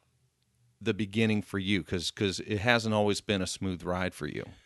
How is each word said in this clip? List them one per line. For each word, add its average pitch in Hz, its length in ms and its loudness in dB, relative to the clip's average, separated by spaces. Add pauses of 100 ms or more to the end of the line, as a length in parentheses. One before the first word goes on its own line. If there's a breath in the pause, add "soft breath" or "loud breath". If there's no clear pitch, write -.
(800)
the 104 140 0
beginning 107 480 2
for - 160 -4
you, 98 240 2
'cause, 85 280 -2
'cause 95 300 0
it 104 200 -2
hasn't 110 340 2
always 104 260 4
been 98 220 0
a 92 40 -2
smooth 90 360 -4
ride 90 320 -2
for 73 120 -8
you. - 180 -6 (220 soft breath)